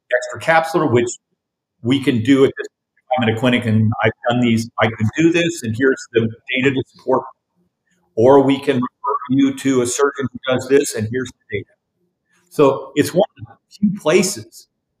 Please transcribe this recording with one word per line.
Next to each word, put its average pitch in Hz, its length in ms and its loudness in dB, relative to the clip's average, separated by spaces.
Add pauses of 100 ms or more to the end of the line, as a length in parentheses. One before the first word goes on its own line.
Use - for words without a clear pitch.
(120)
extracapsular, 156 800 -2
which 120 160 2 (760)
we 135 200 0
can 127 200 0
do 135 220 4
at - 120 4
this - 100 -8 (520)
time 113 100 2
at 110 60 2
a 113 60 -6
clinic, 123 260 0
and 110 260 2 (100)
I've 110 100 2 (160)
done 123 120 0
these, 113 300 0 (100)
I 110 60 2
can 110 300 -4
do 165 160 4
this, 170 320 -4
and 110 120 -6
here's 131 260 0 (100)
the 113 160 0 (280)
data 131 180 0
to 120 120 -2
support - 360 -4
it. - 420 -20 (500)
Or 131 280 8
we 135 180 0
can 135 160 0
refer - 400 -4 (140)
you 135 260 2
to 131 260 0
a 120 40 0
surgeon 139 460 -2
who 123 140 -16
does 127 220 -2
this, 139 260 2
and 107 160 -4
here's 127 200 -6
the - 280 -12
data." 92 120 -12 (800)
So 135 440 0
it's - 180 -6
one 185 160 0 (120)
of - 60 -18
the - 100 -20 (120)
few 208 300 -4
places - 720 -4 (320)